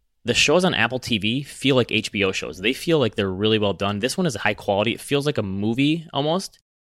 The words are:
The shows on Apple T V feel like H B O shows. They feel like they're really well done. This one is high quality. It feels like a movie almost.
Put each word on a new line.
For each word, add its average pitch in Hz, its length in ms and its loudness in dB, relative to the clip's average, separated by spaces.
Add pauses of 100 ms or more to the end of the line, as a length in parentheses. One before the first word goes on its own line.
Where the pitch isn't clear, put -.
(240)
The 120 100 0
shows 175 300 4
on 170 100 2
Apple 117 240 0
T 117 200 -2
V 113 260 -2
feel - 320 0
like 120 160 2
H 107 180 -2
B 101 140 0
O 95 80 2
shows. 78 260 -8
They 104 140 0
feel 160 260 0
like 117 160 0
they're 98 160 0
really 107 300 2
well 98 140 0
done. 101 260 -2
This 131 180 -4
one 180 80 0
is 123 80 -2
high 107 200 0
quality. 104 380 0
It - 80 -6
feels 143 260 -2
like 147 120 0
a 110 40 -2
movie 117 720 0
almost. 156 460 -2 (340)